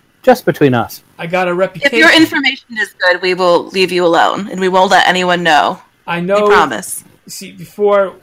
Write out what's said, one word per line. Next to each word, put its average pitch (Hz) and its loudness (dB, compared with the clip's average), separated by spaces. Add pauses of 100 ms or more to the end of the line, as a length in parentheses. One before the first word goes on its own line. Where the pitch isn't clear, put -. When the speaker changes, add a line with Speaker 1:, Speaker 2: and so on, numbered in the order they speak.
(220)
Speaker 1:
just 254 2
between 143 2
us. 113 -4 (160)
Speaker 2:
I 175 -10
got 180 -2
a 180 -2
Speaker 3:
If 180 -4
Speaker 2:
reputation. 208 -2
Speaker 3:
your 330 4
information 277 -2
is 202 -6
good, 180 0
we 180 0
will 175 2
leave 185 -2
you 180 0
alone, 165 2
and 180 -10
we 190 0
won't 190 2
let 180 4
anyone 180 0
know. 151 2 (260)
Speaker 2:
I 170 -6
know. 196 0
Speaker 3:
We 208 2
promise. 147 -2 (240)
Speaker 2:
See, 185 -16
before, 196 -2